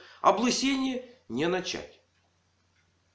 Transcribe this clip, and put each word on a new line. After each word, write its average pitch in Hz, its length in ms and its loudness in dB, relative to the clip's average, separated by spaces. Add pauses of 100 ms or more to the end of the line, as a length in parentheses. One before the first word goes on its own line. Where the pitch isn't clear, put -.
(200)
облысения 254 880 2 (200)
не 127 180 -2
начать. - 540 -4 (1160)